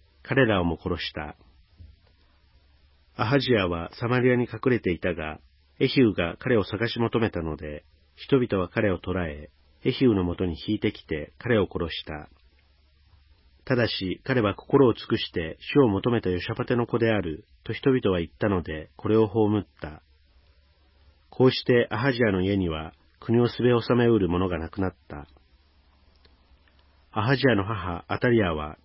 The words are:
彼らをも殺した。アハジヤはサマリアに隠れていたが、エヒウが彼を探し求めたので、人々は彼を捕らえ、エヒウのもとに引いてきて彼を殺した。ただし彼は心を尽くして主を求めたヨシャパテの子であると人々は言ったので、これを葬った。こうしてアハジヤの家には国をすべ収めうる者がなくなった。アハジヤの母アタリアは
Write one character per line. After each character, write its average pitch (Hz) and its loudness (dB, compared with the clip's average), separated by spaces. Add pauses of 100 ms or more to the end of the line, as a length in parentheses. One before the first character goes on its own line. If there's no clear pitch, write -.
(220)
彼 131 2
ら 104 2
を 87 0
も 82 -2
殺 85 -4
し - -10
た。 76 -12 (1800)
ア 110 0
ハ 139 2
ジ 123 0
ヤ 98 4
は 85 -4
サ 120 -4
マ 123 2
リ 127 4
ア 123 4
に 123 2
隠 117 -2
れ 117 2
て 92 0
い 80 -2
た 92 -2
が、 78 -8 (400)
エ 139 2
ヒ 139 2
ウ 110 6
が 85 -2
彼 123 0
を - 2
探 110 -4
し 117 -8
求 117 0
め 110 0
た 87 -6
の 80 -4
で、 76 -12 (300)
人 - 0
々 104 0
は 87 -2
彼 110 0
を 87 -2
捕 90 -8
ら 87 -2
え、 73 -12 (360)
エ 131 0
ヒ 131 0
ウ 113 6
の 90 2
も 85 -2
と 92 -2
に 82 -4 (100)
引 107 -2
い 104 -8
て 107 -2
き - -18
て 73 -8
彼 120 0
を 90 0
殺 85 -6
し - -12
た。 76 -14 (1300)
た 127 0
だ 117 0
し 92 -6
彼 127 0
は 101 0
心 139 4
を 107 4
尽 - -10
く 113 0
し - -6
て 80 -6 (180)
主 143 6
を - 4
求 98 0
め 117 2
た - -2
ヨ 110 0
シ - -8
ャ 110 -6
パ 123 -6
テ 127 0
の 120 0
子 117 -2
で 113 4
あ 104 0
る 80 -8 (180)
と 117 -8
人 - 2
々 120 2
は 90 2
言 85 -4
っ - -18
た 110 0
の 90 0
で、 78 -12
こ - -8
れ 107 4
を 110 4
葬 107 2
っ - -8 (160)
た。 78 -14 (1300)
こ - 2
う 131 8
し - -8
て 120 4
ア 107 -4
ハ 135 0
ジ 120 -4
ヤ 110 4
の 92 0
家 98 0
に 92 0
は 80 -6 (280)
国 117 2
を 120 4
す - -6
べ 120 4
収 120 2
め 120 4
う 117 6
る 92 2
者 90 0
が 87 -4
な 80 -8
く - -8
な 92 -2
っ - -14 (120)
た。 73 -14 (1800)
ア 107 -4
ハ 131 2
ジ 123 -6
ヤ 117 4
の 101 0
母 90 -8
ア 98 -4
タ 127 0
リ 113 4
ア 87 0
は 76 -8